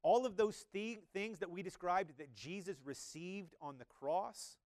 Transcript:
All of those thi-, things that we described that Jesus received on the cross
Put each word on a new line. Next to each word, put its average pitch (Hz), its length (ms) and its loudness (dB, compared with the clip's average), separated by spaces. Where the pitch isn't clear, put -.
All 233 240 8
of 196 120 0
those 214 360 2
thi-, 214 260 -2
things 202 260 -2
that 175 120 -4
we 180 100 -4
described 180 560 0
that 143 180 -14
Jesus 175 480 -6
received 170 800 -8
on 143 160 -10
the 123 80 -14
cross 185 800 -2